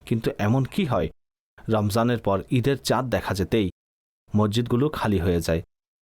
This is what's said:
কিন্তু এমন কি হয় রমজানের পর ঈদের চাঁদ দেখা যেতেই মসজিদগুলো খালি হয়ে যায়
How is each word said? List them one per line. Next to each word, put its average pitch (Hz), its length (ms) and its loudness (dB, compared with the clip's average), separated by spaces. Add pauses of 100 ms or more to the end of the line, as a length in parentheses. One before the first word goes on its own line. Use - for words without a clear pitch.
কিন্তু 113 320 -2
এমন 117 260 2
কি 196 200 -4
হয় 123 240 0 (600)
রমজানের 110 500 2
পর 98 320 0
ঈদের 135 320 0
চাঁদ 123 220 0
দেখা 107 300 -4
যেতেই 95 360 0 (640)
মসজিদগুলো 120 520 2
খালি 107 300 0
হয়ে 85 220 2
যায় 82 220 -2 (420)